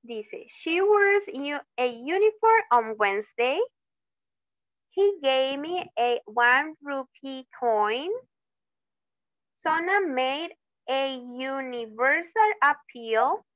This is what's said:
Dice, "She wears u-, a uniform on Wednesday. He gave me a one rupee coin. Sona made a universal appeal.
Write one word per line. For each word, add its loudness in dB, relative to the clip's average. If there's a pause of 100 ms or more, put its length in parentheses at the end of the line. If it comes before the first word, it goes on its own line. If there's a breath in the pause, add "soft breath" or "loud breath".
Dice, -14
"She -4
wears 4
u-, -8 (100)
a 0
uniform 2
on 2
Wednesday. -2 (1300)
He 0
gave 2
me -6
a 0
one 2
rupee -10 (140)
coin. 0 (1400)
Sona 0
made -4 (300)
a -2
universal -2
appeal. 0 (100)